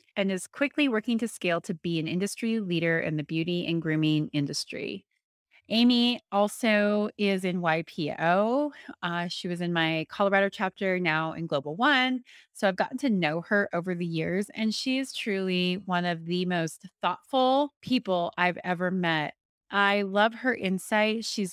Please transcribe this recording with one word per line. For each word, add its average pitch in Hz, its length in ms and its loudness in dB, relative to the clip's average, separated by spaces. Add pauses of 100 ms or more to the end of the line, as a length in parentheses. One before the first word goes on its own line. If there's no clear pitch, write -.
(180)
and 196 140 0
is 185 140 -6
quickly 285 420 0
working 226 300 0
to 233 100 -2
scale 170 320 -2
to 185 140 -6
be 170 240 -2
an 160 100 -2
industry 202 500 -2
leader 165 400 0
in 156 200 -2
the 151 40 -4
beauty 165 440 -2
and 165 160 0
grooming 156 500 2
industry. 143 720 -6 (640)
Amy 240 520 4 (120)
also 208 840 2
is 196 260 0
in 180 160 -2
Y 165 260 2
P 147 320 -4
O. 220 540 2 (300)
Uh, 175 260 -4
she - 180 -8
was 175 140 -4
in 175 140 0
my 160 340 0
Colorado 196 400 2
chapter, 190 500 -2
now 160 360 0
in 165 120 -6
Global 147 300 -2
One. 254 460 2 (320)
So - 120 0
I've 190 100 2
gotten 214 220 -2
to 285 120 0
know 170 320 0
her 202 320 2
over 175 200 -2
the 175 120 -4
years, 170 480 -2
and 220 200 -2
she 262 240 -2
is 269 140 -6
truly 185 720 -2
one 175 220 0
of 165 180 -2
the 180 220 -2
most 175 400 -2 (160)
thoughtful 262 800 0
people 185 560 0
I've 175 260 2
ever 180 260 -2
met. 170 440 0 (360)
I 202 300 2
love 202 320 2
her 233 220 -2
insight. 214 720 0
She's 196 260 -4